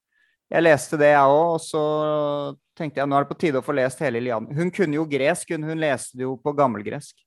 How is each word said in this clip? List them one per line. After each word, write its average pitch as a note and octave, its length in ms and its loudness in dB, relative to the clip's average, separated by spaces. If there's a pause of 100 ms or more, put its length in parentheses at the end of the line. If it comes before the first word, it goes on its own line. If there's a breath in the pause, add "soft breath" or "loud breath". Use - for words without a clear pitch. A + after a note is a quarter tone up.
(520)
Jeg E3 120 2
leste D#3+ 340 4
det, D3 160 6
jeg C#3 160 6
også, E3 240 4
og D#3+ 80 -4
så D3+ 220 -4 (920)
tenkte D3+ 220 -8
jeg, C#3 100 0
«Nå C#3 120 2
er C#3+ 60 2
det - 40 -6
på - 80 -10
tide C#3 240 0
å - 40 -8
få D3 100 -4
lest C3 240 -2
hele B2 180 -2
Iliaden.» A#2 380 -4
Hun F3 160 -2
kunne D#3 240 -2
jo D#3+ 100 -2
gresk, C#3+ 460 -2
hun, D#3+ 120 -4
hun D#3+ 140 -6
leste C#3+ 400 -4
det B2+ 80 -6
jo C3 160 -6
på D3 160 -4
gammelgresk. A#2 560 -2 (120)